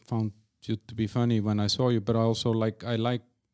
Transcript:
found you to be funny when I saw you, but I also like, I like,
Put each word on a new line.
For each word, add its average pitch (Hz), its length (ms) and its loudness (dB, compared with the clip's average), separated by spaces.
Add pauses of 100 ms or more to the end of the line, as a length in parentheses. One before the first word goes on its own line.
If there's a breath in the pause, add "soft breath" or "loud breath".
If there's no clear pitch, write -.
found 110 280 -2 (320)
you 113 120 -4 (120)
to - 60 -14
be 110 120 -2
funny 117 340 2
when 104 200 0
I 104 80 0
saw 127 200 0
you, 117 120 2
but 113 160 0
I 113 40 4
also 113 300 0
like, 110 340 -2
I 117 120 -4
like, 117 260 -2 (300)